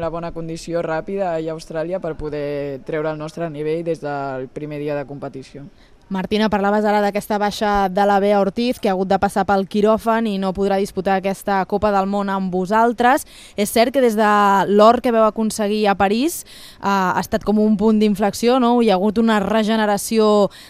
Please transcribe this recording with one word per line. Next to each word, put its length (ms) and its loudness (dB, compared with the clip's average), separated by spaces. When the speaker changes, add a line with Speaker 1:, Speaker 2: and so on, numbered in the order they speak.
Speaker 1:
la 100 -4
bona 240 -8
condició 480 -6
ràpida 520 -4
allà 180 -6
a 20 -8
Austràlia 480 -6
per 160 -6
poder 680 -6
treure 240 -4
el 80 -10
nostre 280 -8
nivell 380 -6
des 160 -4
del 480 -6
primer 320 -10
dia 160 -4
de 80 -8
competició. 560 -14
Speaker 2:
Martina, 400 -2
parlaves 320 0
ara 160 2
d'aquesta 400 -2
baixa 480 0
de 160 0
la 160 4
Bea 240 2
Ortiz, 400 -2
que 60 0
ha 20 2
hagut 160 -2
de 80 2
passar 320 0
pel 140 2
quiròfan 560 2
i 80 -2
no 160 -2
podrà 240 0
disputar 400 -2
aquesta 460 -2
Copa 240 0
del 160 0
Món 160 -2
amb 240 -4
vosaltres. 720 2
És 160 -2
cert 240 2
que 80 4
des 160 2
de 120 4
l'or 320 6
que 160 0
veu 80 4
aconseguir 640 0
a 80 4
París, 480 0
eh, 400 -20
ha 400 0
estat 240 -4
com 160 2
un 160 4
punt 240 4
d'inflexió, 560 0
no? 220 4
Hi 100 4
ha 80 4
hagut 240 2
una 160 2
regeneració 1080 2